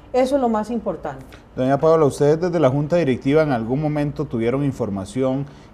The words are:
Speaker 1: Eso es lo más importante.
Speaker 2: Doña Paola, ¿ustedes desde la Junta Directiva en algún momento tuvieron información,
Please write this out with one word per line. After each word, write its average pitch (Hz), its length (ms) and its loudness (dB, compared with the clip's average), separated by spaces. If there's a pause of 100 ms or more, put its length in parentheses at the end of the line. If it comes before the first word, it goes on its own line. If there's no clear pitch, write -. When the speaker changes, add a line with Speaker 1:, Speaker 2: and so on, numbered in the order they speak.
(140)
Speaker 1:
Eso 262 220 2
es 277 60 0
lo 247 60 2
más 214 220 -2
importante. 156 560 -8 (320)
Speaker 2:
Doña 131 200 2
Paola, 160 280 4
¿ustedes 147 340 2
desde 175 200 0
la 139 100 4
Junta 143 260 0
Directiva 139 460 2
en 151 100 0
algún 120 300 -2
momento 147 420 -4
tuvieron 127 400 -2
información, 131 840 -4 (280)